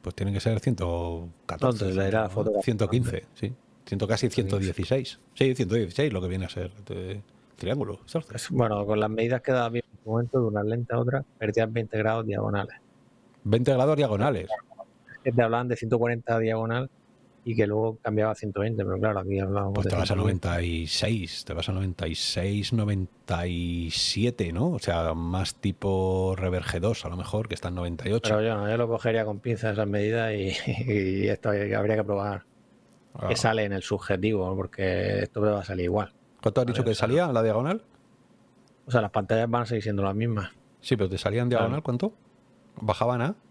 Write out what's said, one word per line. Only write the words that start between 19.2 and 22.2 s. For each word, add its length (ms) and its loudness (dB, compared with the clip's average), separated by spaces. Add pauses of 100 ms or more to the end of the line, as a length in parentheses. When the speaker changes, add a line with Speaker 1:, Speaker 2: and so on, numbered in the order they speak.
Speaker 2:
aquí 180 -2
hablábamos 360 0
Speaker 1:
Pues 100 0
Speaker 2:
de 60 0
Speaker 1:
te 60 2
vas 140 0
a 40 4
Speaker 2:
ciento 100 0
veinte. 240 0
Speaker 1:
noventa 180 0
y 200 -2
seis, 580 -2
te 80 -10
vas 160 -4
a 40 -2
noventa 360 -2
y 60 -4
seis, 580 -2